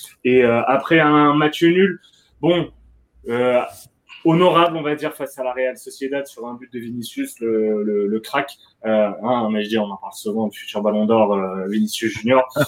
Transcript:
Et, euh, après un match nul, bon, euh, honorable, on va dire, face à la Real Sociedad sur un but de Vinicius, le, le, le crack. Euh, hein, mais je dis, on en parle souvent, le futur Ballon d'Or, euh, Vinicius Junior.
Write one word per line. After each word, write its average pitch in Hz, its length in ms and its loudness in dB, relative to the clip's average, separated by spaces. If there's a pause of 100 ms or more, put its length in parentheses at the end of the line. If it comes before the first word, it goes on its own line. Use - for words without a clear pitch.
(240)
Et, 127 200 6
euh, 117 220 4
après 147 340 2
un 147 340 4
match 151 280 0
nul, 180 380 2 (420)
bon, 170 280 2 (600)
euh, 123 320 2 (640)
honorable, 170 500 4
on 156 60 -6
va 147 120 -2
dire, 151 200 -6
face 135 240 -10
à 131 40 -6
la 127 120 -4
Real 127 240 -2
Sociedad 135 480 -8
sur 117 200 -14
un 120 60 -12
but 123 180 -18
de 120 100 -10
Vinicius, 120 600 -10
le, 107 420 0
le, 104 260 -2
le 110 120 -2
crack. - 320 -6 (320)
Euh, 107 240 2 (140)
hein, 117 280 0
mais 107 140 -2
je 104 60 -8
dis, 113 80 0
on 104 120 -2
en 95 60 -10
parle 95 160 -16
souvent, 110 320 -6
le 104 80 -4
futur - 300 -10
Ballon 107 240 0
d'Or, 107 260 4
euh, 95 340 -4
Vinicius 107 460 -2
Junior. 123 340 2 (220)